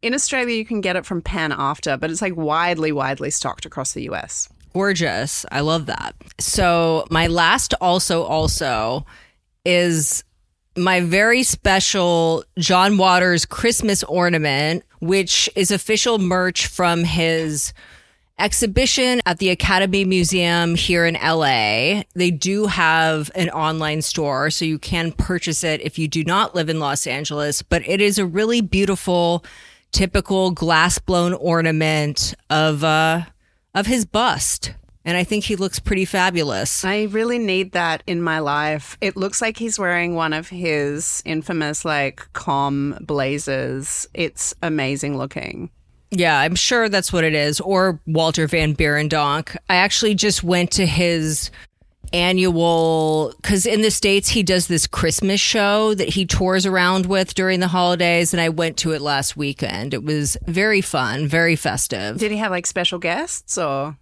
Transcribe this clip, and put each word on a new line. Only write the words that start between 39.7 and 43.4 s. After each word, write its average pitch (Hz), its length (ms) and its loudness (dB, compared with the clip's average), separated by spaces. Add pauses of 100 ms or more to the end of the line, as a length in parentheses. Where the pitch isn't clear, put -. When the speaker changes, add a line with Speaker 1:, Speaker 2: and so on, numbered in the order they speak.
Speaker 1:
wearing 175 360 0
one 160 180 0
of 160 160 -6
his 151 760 -2
infamous, 156 600 -4
like, 143 480 -4
com 139 680 -2
blazers. 135 1120 -4